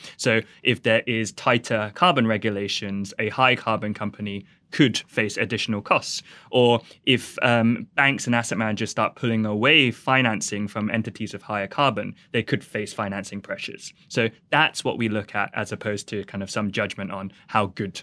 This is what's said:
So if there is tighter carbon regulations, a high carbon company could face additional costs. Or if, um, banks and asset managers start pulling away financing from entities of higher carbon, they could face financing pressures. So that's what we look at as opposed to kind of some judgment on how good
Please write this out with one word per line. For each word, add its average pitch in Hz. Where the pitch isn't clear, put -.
So 113
if 123
there 113
is 113
tighter 113
carbon 143
regulations, 101
a 110
high 127
carbon 107
company 101
could 131
face 110
additional 107
costs. -
Or 120
if, 123
um, 117
banks 139
and 120
asset 120
managers 107
start -
pulling 113
away 123
financing 110
from 104
entities 107
of 98
higher 101
carbon, 104
they 120
could -
face 107
financing 101
pressures. -
So 113
that's 151
what -
we 117
look 104
at 101
as 107
opposed 104
to 101
kind 98
of 95
some 107
judgment 98
on 98
how 104
good 98